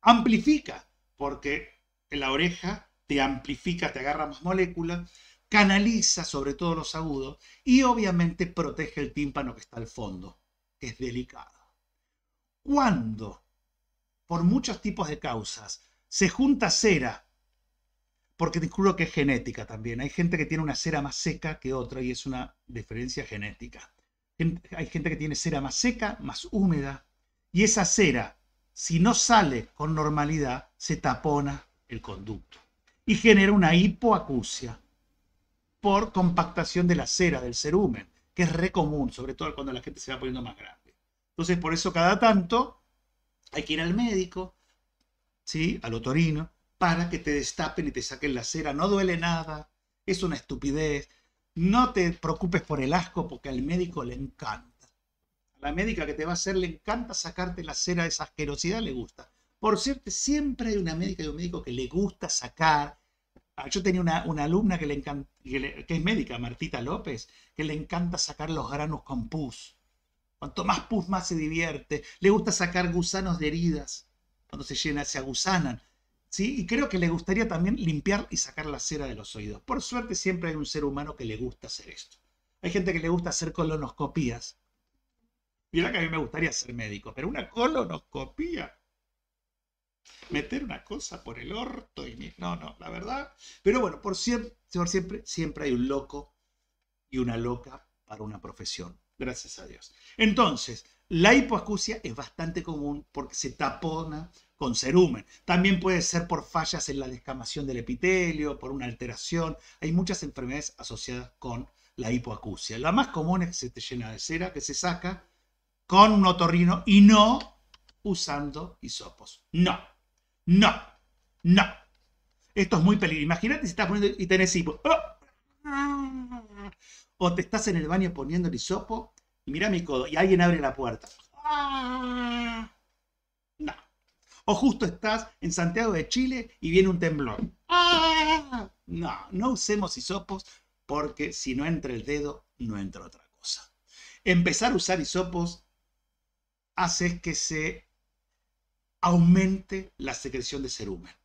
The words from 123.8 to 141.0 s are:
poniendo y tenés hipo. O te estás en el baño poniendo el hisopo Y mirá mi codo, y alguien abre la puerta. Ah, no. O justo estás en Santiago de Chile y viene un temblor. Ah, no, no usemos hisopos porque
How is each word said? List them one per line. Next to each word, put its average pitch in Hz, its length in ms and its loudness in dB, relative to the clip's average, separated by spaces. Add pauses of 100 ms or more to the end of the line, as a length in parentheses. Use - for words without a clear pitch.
poniendo 202 300 0
y 185 80 -4
tenés 185 300 4
hipo. 170 260 -2 (2250)
O 175 180 2
te 185 60 -2
estás 214 260 -2
en 185 100 0
el 151 100 -2
baño 180 260 0
poniendo 165 340 -2
el 175 80 -2
hisopo - 580 -6 (320)
Y 131 60 -8
mirá 180 180 0
mi 175 140 0
codo, 131 240 -2
y 147 80 -6
alguien 180 260 6
abre 175 180 6
la 135 160 -2
puerta. 117 340 -6 (240)
Ah, 247 1400 -4 (880)
no. 302 140 -8 (720)
O 208 100 4
justo 233 300 4
estás 214 420 -2 (140)
en 175 100 -4
Santiago 190 420 0
de 160 160 -2
Chile 254 500 -2
y 160 120 -2
viene 190 180 8
un 175 100 0
temblor. 147 420 0 (260)
Ah, 320 1000 4 (180)
no, 160 440 -4
no 208 200 0
usemos 208 460 0
hisopos 190 480 -8 (400)
porque 147 480 -4